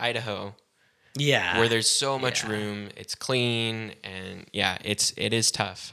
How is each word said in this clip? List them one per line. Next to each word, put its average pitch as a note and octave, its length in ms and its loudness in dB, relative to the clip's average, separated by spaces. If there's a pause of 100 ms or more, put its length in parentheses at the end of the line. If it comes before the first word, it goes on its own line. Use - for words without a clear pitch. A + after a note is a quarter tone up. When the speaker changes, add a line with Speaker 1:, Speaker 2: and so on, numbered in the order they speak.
Speaker 1:
Idaho, A2 540 -2 (600)
Speaker 2:
Yeah. A2 420 4
Speaker 1:
where A2+ 100 6
there's A2+ 220 4
so C#3 280 2
much B2+ 260 0
Speaker 2:
Yeah. A2 60 -4
Speaker 1:
room, G#2 460 -4
it's - 180 -10
clean, A#2 800 0 (100)
and F#2 520 -10
yeah, F#2+ 280 2
it's, - 360 0
it G#2+ 160 0
is A2 160 4
tough, - 420 -4